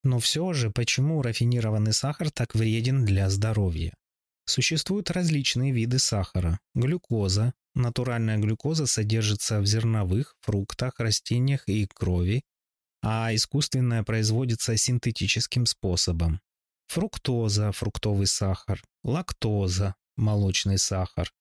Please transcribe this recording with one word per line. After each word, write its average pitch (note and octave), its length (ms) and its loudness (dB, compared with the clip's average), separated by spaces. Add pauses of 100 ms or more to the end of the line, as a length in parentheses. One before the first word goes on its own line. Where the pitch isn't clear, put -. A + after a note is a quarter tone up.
Но B2+ 160 2
все E3+ 360 -2
же, A#2+ 160 0
почему C#3 500 0
рафинированный A2 720 0
сахар D3 380 -2
так - 240 -4
вреден A2+ 500 2
для G2 240 2
здоровья? G2 640 0 (540)
Существуют E3+ 640 0
различные C#3+ 640 0
виды A#2+ 260 2
сахара. F#2 600 0 (160)
Глюкоза. A#2 800 0 (200)
Натуральная A#2 640 0
глюкоза C3 480 0
содержится G#2+ 760 0
в G2 60 2
зерновых, A2 760 0
фруктах, G#2 580 -4
растениях B2 680 0
и G2+ 180 0
крови, F2+ 560 0 (600)
а A2+ 320 -2
искусственная A#2 680 0
производится A2+ 720 0
синтетическим A#2 920 0
способом. E2+ 720 0 (460)
Фруктоза – A2+ 840 -2
фруктовый G2+ 560 -2
сахар, F#2+ 520 -2 (220)
лактоза – G2+ 960 -2 (200)
молочный G2+ 640 2
сахар - 640 -2